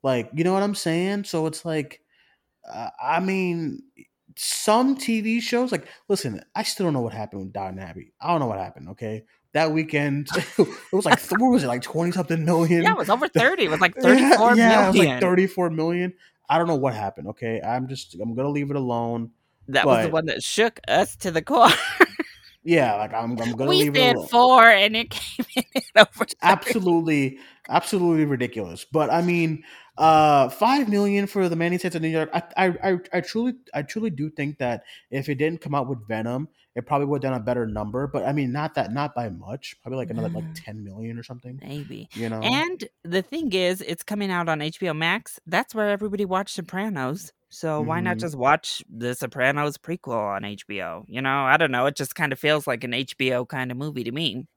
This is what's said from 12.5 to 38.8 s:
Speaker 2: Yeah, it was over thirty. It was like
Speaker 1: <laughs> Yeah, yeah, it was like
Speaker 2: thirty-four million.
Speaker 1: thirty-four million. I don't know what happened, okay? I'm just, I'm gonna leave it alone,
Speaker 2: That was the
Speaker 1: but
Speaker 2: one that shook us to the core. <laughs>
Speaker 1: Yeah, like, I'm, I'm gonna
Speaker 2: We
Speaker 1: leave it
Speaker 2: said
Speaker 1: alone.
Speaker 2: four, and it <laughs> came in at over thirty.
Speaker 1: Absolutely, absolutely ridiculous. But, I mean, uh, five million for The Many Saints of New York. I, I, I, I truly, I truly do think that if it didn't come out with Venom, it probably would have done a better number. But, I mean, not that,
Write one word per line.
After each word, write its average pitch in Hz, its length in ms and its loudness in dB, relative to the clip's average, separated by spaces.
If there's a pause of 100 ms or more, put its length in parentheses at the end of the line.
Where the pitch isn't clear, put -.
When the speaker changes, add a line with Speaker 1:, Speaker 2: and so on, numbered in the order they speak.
Speaker 2:
Yeah, 160 100 4
it - 60 0
was 165 120 -2
over 254 180 2
thirty. 302 360 2
It 156 60 0
was - 100 0
like 180 160 2
Speaker 1:
<laughs> - 60 -4
Yeah, 247 520 6
yeah, 226 300 8
it 190 40 4
was 190 80 4
like - 0 -
Speaker 2:
thirty-four - 0 -
million. 139 240 4
Speaker 1:
thirty-four 185 500 2
million. 175 440 -2 (340)
I 147 80 4
don't 170 100 2
know 165 100 2
what 131 180 0
happened, 98 340 -8
okay? 113 320 -6
I'm 127 280 -4
just, - 260 -12
I'm 117 200 -8
gonna 135 140 -2
leave 143 220 -4
it 143 60 -4
alone, 117 560 -4 (360)
Speaker 2:
That 131 180 2
was 123 140 6
the 160 80 0
Speaker 1:
but 147 60 -4
Speaker 2:
one 160 120 0
that - 160 -4
shook - 460 0
us 175 280 2
to 190 140 -6
the 160 120 -2
core. 247 300 6
<laughs> - 60 2 (880)
Speaker 1:
Yeah, 143 280 4
like, 107 180 -4
I'm, 117 260 -4
I'm 165 180 -2
gonna 262 120 0
Speaker 2:
We 370 120 4
Speaker 1:
leave 294 140 2
it 269 40 4
Speaker 2:
said 247 180 4
Speaker 1:
alone. - 140 -6
Speaker 2:
four, 240 400 10
and 208 260 6
it 233 140 -4
<laughs> - 0 -
came - 340 -8 (100)
in 254 100 -2 (300)
at 208 140 8
over - 160 -4
thirty. - 160 -10
Speaker 1:
Absolutely, 165 1000 2 (300)
absolutely 170 560 2
ridiculous. 110 680 -4
But, 147 220 0
I 170 80 2
mean, 165 440 0 (340)
uh, 151 500 6
five 247 400 2
million 202 380 2
for 196 240 -2
The 170 60 -2
Many 170 200 0
Saints 175 180 -4
of 160 60 -2
New 160 80 -2
York. 160 240 -2
I, 175 100 -2 (140)
I, 190 100 4 (260)
I, 180 60 0 (140)
I 180 80 0
truly, 233 320 -4 (220)
I 143 80 -4
truly 220 260 -6
do 151 220 -6
think 143 300 -6
that 120 240 -4 (260)
if 135 180 -6
it 147 60 -2
didn't 156 260 -2
come 147 140 -6
out 135 140 -2
with 120 200 -10
Venom, 120 400 -4 (260)
it 123 120 -8
probably 143 220 0
would 143 140 -2
have 135 100 -2
done 127 60 -4
a 107 60 -8
better 120 220 -2
number. 107 400 -6
But, 139 180 -6
I 139 80 -2
mean, 139 180 -2
not 147 260 -4
that, 117 180 -4